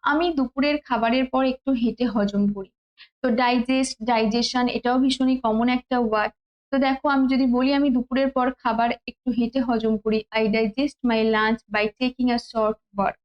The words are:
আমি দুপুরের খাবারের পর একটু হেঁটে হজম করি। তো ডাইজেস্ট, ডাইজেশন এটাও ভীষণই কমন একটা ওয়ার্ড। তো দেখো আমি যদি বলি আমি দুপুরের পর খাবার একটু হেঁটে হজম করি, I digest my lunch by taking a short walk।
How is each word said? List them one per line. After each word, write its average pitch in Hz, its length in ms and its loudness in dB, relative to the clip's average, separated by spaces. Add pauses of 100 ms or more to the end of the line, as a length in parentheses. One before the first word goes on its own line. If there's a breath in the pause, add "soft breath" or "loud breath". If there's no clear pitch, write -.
আমি 311 240 0 (120)
দুপুরের 277 380 -2 (100)
খাবারের 233 460 0
পর 262 100 0 (100)
একটু - 180 -6 (120)
হেঁটে 240 320 -2
হজম 202 280 0 (140)
করি। 190 140 -12 (500 loud breath)
তো 262 60 -4 (140)
ডাইজেস্ট, 254 560 0 (140)
ডাইজেশন 233 560 0 (100)
এটাও 247 280 0
ভীষণই 262 400 0
কমন 226 240 0 (100)
একটা 254 180 -4 (120)
ওয়ার্ড। 214 240 0 (380)
তো 269 60 -2 (100)
দেখো 269 280 -2
আমি 269 180 4
যদি 269 140 2 (100)
বলি 254 220 2
আমি 285 180 2
দুপুরের 262 400 0
পর 247 100 2 (160)
খাবার 233 280 0 (200)
একটু - 180 -8 (100)
হেঁটে 233 300 -2
হজম 220 260 0 (100)
করি, 220 140 0 (220)
I - 20 2 (140)
digest 226 420 -2 (120)
my 226 100 2 (140)
lunch 220 260 0 (140)
by 214 100 0 (160)
taking 254 360 -2
a - 20 -2 (100)
short 220 300 -2 (180)
walk। 196 280 -2